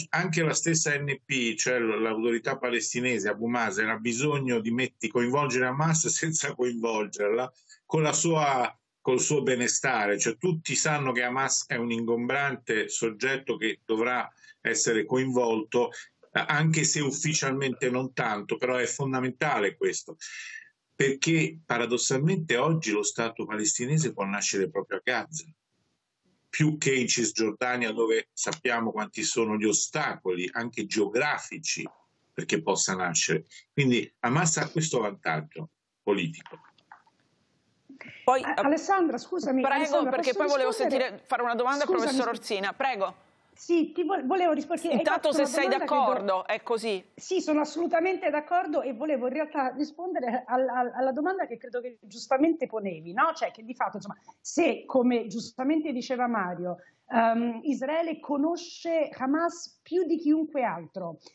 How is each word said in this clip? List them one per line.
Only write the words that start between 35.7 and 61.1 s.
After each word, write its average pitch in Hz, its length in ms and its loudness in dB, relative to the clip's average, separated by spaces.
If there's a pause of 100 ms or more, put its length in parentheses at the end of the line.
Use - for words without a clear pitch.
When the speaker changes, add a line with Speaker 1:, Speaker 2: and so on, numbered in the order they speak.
Speaker 1:
politico. 90 580 -2 (1600)
Speaker 2:
Poi, 262 180 4
Speaker 3:
A-, 285 140 -4
Alessandra, 311 600 2
scusami, 277 460 -2
Speaker 2:
Prego, 269 140 2
Speaker 3:
Alessandra, 294 340 2
Speaker 2:
perché 262 240 0
Speaker 3:
posso - 60 -2
Speaker 2:
poi 294 80 2
volevo 262 200 2
Speaker 3:
rispondere? 262 360 0
Speaker 2:
sentire, 202 220 -8
fare 240 160 0
una 240 120 0
domanda 262 300 0
al 254 40 2
Speaker 3:
Scusami, 370 160 2
Speaker 2:
professor 254 300 0
Speaker 3:
scu- 240 40 -8
Speaker 2:
Orsina. 196 360 -4
Prego. 214 400 -2 (400)
Speaker 3:
Sì, 339 380 0
ti 359 100 -2
vo-, 320 220 -2
volevo 339 280 2
rispondere. 311 360 -2
Hai 285 100 2
Speaker 2:
Intanto, 311 320 2
Speaker 3:
fatto 269 40 2
Speaker 2:
se 294 80 4
Speaker 3:
una 277 80 2
Speaker 2:
sei 277 140 2
Speaker 3:
domanda 262 200 2
che 277 60 -4
do- 294 100 4
Speaker 2:
d'accordo, 196 460 2
è 214 160 -2
così. 214 420 -2 (100)
Speaker 3:
Sì, - 280 -2
sono 302 180 2
assolutamente 339 680 0
d'accordo, 302 500 0
e 247 140 -4
volevo 254 320 -2
in 254 80 -2
realtà 294 420 -2
rispondere 294 720 -2
al-, 254 220 2
al-, 247 260 0
alla 262 180 0
domanda 349 340 0
che 233 120 -10
credo 247 240 -8
che 240 180 -12
giustamente 269 640 0
ponevi, 175 460 -6
no? 302 240 2
Cioè 202 140 -2
che 220 120 -16
di 233 120 -12
fatto, 208 240 -4
insomma, 196 180 -12 (240)
se, - 460 0
come 240 400 4
giustamente 269 680 -2
diceva 247 340 -2
Mario, 180 520 -2 (340)
ehm, 233 520 2
Israele 302 560 -2
conosce 320 920 0
Hamas 311 720 -2
più 349 240 0
di 330 100 2
chiunque 302 480 2
altro, 170 540 -6 (160)